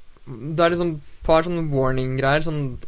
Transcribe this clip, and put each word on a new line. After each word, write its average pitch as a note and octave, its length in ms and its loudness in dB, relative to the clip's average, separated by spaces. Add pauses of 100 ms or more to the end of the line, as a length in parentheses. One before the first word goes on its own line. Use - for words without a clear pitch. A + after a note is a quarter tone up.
(260)
det D3 380 -2
er E3+ 60 6
liksom E3+ 260 0
et - 260 -14
par D#3+ 200 4
sånne E3+ 280 -2
warning-greier, C3 720 2
sånn D3 460 -4